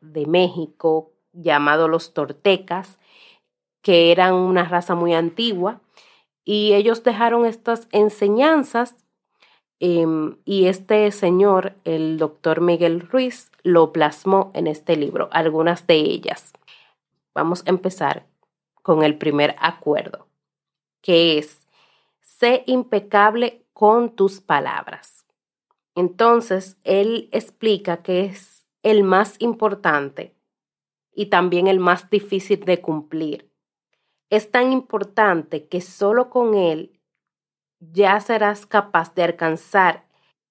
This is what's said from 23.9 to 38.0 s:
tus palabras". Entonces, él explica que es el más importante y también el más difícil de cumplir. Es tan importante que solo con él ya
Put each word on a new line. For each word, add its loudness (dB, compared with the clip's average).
tus -2
palabras". -6
Entonces, 0
él 0
explica -4
que -2
es -16
el 4
más 2
importante -4
y -6
también 0
el 2
más 0
difícil -2
de 0
cumplir. -8
Es -2
tan 2
importante -2
que -6
solo -2
con 0
él -2
ya 2